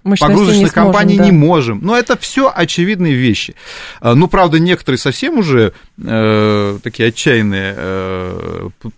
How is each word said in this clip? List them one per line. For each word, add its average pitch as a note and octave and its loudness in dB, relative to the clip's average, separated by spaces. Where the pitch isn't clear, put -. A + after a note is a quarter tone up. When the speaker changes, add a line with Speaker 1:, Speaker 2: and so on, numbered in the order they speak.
Speaker 1:
Мощностей F#3 0
не G3+ 4
Speaker 2:
погрузочных G3+ 4
Speaker 1:
сможем, F#3 2
Speaker 2:
компаний - 4
Speaker 1:
да. G3 4
Speaker 2:
не G3 4
можем. D3 2
Но A3 0
это B3 0
все - 0
очевидные F3 0
вещи. B2 -2
Э, A#2 2
ну, E3 4
правда, F3 2
некоторые D#3+ -2
совсем B3+ -4
уже, B2+ 2
э, G#2+ 0
такие A#2 -4
отчаянные, G2+ -2
э, F#2 -8
п-, A2+ -14